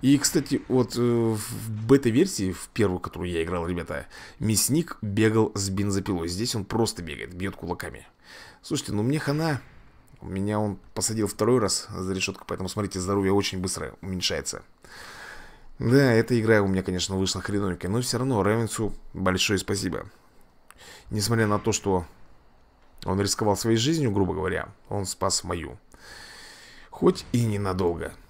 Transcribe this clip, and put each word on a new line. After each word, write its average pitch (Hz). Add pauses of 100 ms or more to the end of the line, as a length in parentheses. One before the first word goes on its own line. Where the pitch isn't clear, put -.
И, 139
кстати, 139
вот, 123
э, 117
в 113 (160)
бета-версии, 131
в -
первую, 92
которую 90
я 82
играл, 85
ребята, 85 (320)
мясник 117
бегал 110
с 101
бензопилой. 95
Здесь 101
он 101
просто 110
бегает, 71
бьет 92
кулаками. 82 (560)
Слушайте, -
ну 104
мне 139
хана. 147 (600)
У -
меня 101
он 104 (160)
посадил 110
второй 117
раз 101
за 92
решетку, 92
поэтому, 92
смотрите, 98
здоровье 95
очень 98
быстро 85
уменьшается. 87 (1160)
Да, 127
эта 113
игра 107
у 101
меня, 95
конечно, 95
вышла 95
хреновенькой, 98
но 113
все 123
равно 123
Ревенсу 110 (180)
большое 92
спасибо. 95 (1040)
Несмотря 110
на 104
то, 110
что 92 (1000)
он 95
рисковал 101
своей 113
жизнью, 135
грубо 95
говоря, 87 (200)
он 101
спас -
мою. 87 (1120)
Хоть -
и 120
ненадолго. 92 (160)